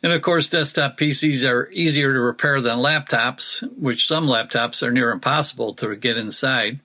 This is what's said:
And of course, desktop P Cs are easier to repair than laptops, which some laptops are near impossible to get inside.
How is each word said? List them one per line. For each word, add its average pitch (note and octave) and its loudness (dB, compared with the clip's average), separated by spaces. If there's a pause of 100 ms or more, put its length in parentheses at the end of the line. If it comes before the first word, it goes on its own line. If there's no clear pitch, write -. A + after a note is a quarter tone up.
And E3+ 4
of D#3+ 0
course, E3 2
desktop D3 0
P D3+ 2
Cs C#3+ 0
are B2 0
easier C#3+ 2
to B2+ 2
repair C3+ 0
than A#2+ 0
laptops, C3 -2
which B2+ 0
some D#3+ 2
laptops A#2+ 0
are B2 0
near A#2+ 2
impossible B2+ -2
to G#2+ -6
get A#2 0
inside. A#2 -2